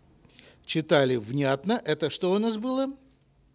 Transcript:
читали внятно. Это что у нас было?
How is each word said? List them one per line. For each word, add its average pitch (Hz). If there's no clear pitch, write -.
читали 143
внятно. 139
Это 151
что 180
у 202
нас 220
было? 262